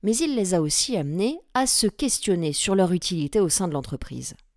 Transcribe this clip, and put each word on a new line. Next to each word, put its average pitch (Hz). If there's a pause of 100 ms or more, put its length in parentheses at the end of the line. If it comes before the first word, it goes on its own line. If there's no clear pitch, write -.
mais 214
il 302
les 190
a 170
aussi 151
amenés 185 (160)
à 262
se -
questionner 180
sur 196
leur 180
utilité 170
au 185
sein 185
de 160
l'entreprise. 127 (220)